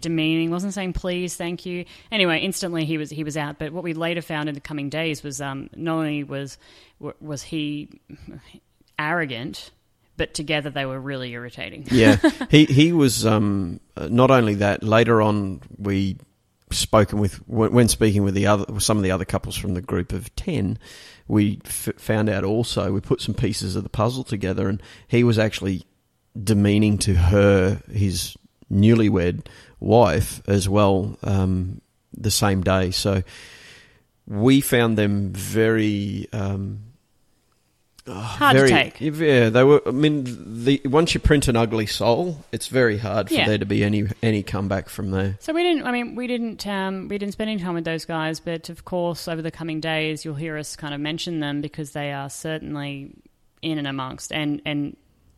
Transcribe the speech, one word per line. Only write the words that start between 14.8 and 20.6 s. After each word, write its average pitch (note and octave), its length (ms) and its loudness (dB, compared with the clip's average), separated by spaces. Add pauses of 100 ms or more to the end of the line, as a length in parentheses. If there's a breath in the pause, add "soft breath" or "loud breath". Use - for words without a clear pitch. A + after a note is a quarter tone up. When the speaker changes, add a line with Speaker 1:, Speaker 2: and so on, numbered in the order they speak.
Speaker 2:
later A2 400 4
on G2+ 380 0 (180)
we G2 380 -2 (560)
spoken G#2 480 2
with, G#2 160 0 (120)
when, A2+ 240 0
when A#2+ 160 8
speaking G2+ 360 2
with G2 100 0
the G2 140 0
other, G#2 320 0
some G#2+ 160 2
of G2+ 80 0
the F#2 80 0
other F#2 120 -2
couples G2 320 -4
from G2 180 -4
the F2 60 -4
group F#2 320 -4
of F#2+ 220 -10
ten, A2 440 -4 (500 loud breath)